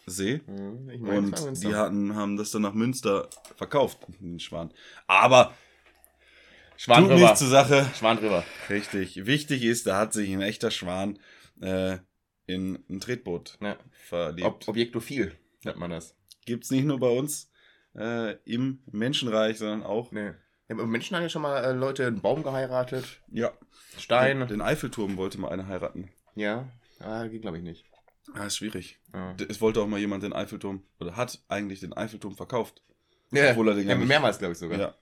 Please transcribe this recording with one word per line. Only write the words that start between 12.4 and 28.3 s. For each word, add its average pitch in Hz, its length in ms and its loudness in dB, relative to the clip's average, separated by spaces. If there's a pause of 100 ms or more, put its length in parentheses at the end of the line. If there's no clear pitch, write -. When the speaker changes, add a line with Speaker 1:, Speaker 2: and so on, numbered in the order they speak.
Speaker 1:
in 92 440 -6
ein 95 100 -8
Tretboot - 600 -10
Speaker 2:
Ja. 104 160 -8 (160)
Speaker 1:
verliebt. 87 540 -6
Speaker 2:
Ob-, - 220 -6
Objektophil 117 640 -4 (300)
nennt - 140 -8
man 87 120 -8
das. 82 240 -12 (300)
Speaker 1:
Gibt's 117 260 -8
nicht 135 140 2
nur 135 160 0
bei 123 80 2
uns, 135 420 -2 (460)
äh, 113 380 -4 (100)
im 131 380 -4 (100)
Menschenreich, 110 680 0
sondern 107 240 -6
auch 110 300 -6
Speaker 2:
Nee. 101 200 -8 (360)
Im, 113 100 -8
im 113 120 -4
Menschen 117 260 -4
haben 170 80 -2
ja 165 40 -4
schon 160 140 -6
mal, 139 200 -2
äh, 131 100 0
Leute 135 340 -2
einen 110 160 -4
Baum 127 220 0
geheiratet. 131 760 -4 (120)
Speaker 1:
Ja. 117 200 -2 (460)
Speaker 2:
Stein. 131 420 2
Speaker 1:
Den, 123 80 -4
den 104 140 -4
Eiffelturm 110 540 -4
wollte 95 240 -6
mal - 100 -6
einer 92 160 -8
heiraten. 90 440 -10 (260)
Speaker 2:
Ja, 110 320 -4 (320)
ah, 110 260 -8
geht, 110 160 -12
glaub 95 120 -8
ich, 85 80 -10
nicht. 82 220 -14 (480)